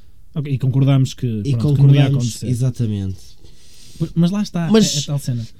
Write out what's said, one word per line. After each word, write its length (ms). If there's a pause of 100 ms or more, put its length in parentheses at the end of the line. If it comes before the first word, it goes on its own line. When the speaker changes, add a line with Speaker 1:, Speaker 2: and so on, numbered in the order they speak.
(360)
Speaker 1:
Ok, 180
e 40
concordámos 560
que, 120 (180)
Speaker 2:
E 120
Speaker 1:
pronto, 200
que 60
não 140
ia 100
Speaker 2:
concordámos, 100 (120)
Speaker 1:
acontecer. 200
Speaker 2:
exatamente. 720 (800)
Speaker 1:
Pois, 180
mas 160
lá 100
está, 300
Speaker 2:
Mas 240
Speaker 1:
é, 40
é 40
tal 160
cena. 280 (120)